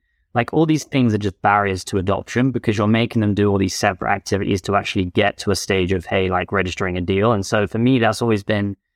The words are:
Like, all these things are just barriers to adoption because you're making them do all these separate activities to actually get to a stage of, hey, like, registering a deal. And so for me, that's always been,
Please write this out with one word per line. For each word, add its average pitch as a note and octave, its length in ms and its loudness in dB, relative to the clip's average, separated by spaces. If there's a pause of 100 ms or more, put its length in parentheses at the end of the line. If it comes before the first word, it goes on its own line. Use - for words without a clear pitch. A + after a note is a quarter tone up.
(340)
Like, A#2+ 200 -2
all D#3 100 4
these D#3 200 0
things B2 280 2
are G#2 60 2
just G2+ 240 -4
barriers G2+ 420 2
to G2+ 140 -2
adoption A#2 540 0
because A2 260 -2
you're G#2+ 80 2
making A2+ 340 2
them G#2 140 2
do G2+ 160 2
all G2 80 2
these G2 180 0
separate G2 340 0
activities G2+ 520 -2
to G2+ 140 0
actually G2 280 -2
get G2+ 340 -2
to - 120 -4
a G2 40 2
stage F#2+ 380 0
of, F2+ 140 -4
hey, F#2+ 240 -2
like, F2+ 220 -4
registering F#2 440 -2
a F2+ 60 -4
deal. G2 300 2
And G2 120 -2
so G#2 220 0
for - 100 -6
me, B2 220 2
that's A2 240 0
always A2 200 0
been, G2+ 320 -2 (220)